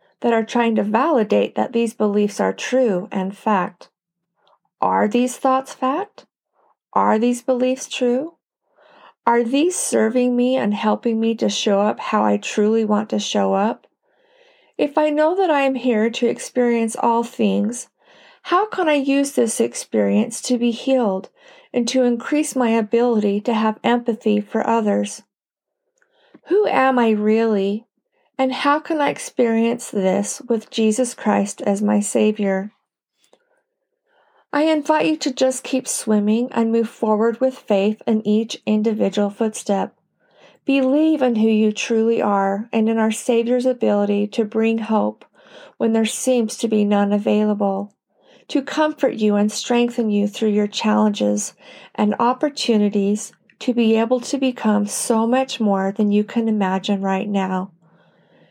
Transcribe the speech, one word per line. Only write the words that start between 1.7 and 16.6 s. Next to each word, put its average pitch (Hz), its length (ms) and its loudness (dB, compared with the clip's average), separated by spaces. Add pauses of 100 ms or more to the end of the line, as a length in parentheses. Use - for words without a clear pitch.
these 233 220 -2
beliefs 208 460 0
are 190 120 0
true 220 580 0
and 196 260 -6
fact? 190 520 -2 (920)
Are 190 280 0
these 247 280 0
thoughts 262 380 -2
fact? 285 520 -4 (640)
Are 208 260 2
these 240 240 0
beliefs 254 460 -2
true? 254 480 -2 (920)
Are 233 160 4
these 285 340 0
serving 240 580 0
me 247 220 2
and 233 160 0
helping 220 480 -2
me 226 160 0
to 220 120 -2
show 202 320 0
up 214 200 0
how 214 240 -2
I 208 120 2
truly 214 480 0
want 214 260 -2
to 214 80 -2
show 196 340 -2
up? 208 340 -2 (920)
If 294 180 -2
I 302 140 2
know 302 260 2
that 381 140 2
I 285 120 2
am 269 120 2
here 233 340 0
to 233 200 -2
experience 233 680 -2